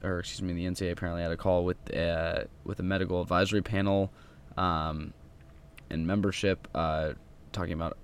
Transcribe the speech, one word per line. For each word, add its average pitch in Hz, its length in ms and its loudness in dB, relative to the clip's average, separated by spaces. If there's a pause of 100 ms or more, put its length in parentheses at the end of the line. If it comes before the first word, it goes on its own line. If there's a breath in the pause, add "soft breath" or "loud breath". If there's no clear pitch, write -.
or 90 160 0
excuse - 240 -6
me, 90 100 0
the 85 140 -2
N 90 80 0
C 95 120 -2
A - 40 2
A - 20 0
apparently 85 300 -2
had 82 100 0
a 85 40 -2
call 90 280 4
with, - 320 -2
uh, 82 480 0 (200)
with 101 160 -6
a - 20 -2
medical 92 400 0
advisory 95 400 4
panel, 98 500 2 (460 loud breath)
um, 80 560 0 (760)
and 80 180 0
membership, 98 680 2
uh, 78 380 0 (400)
talking 87 220 -2
about 82 300 -4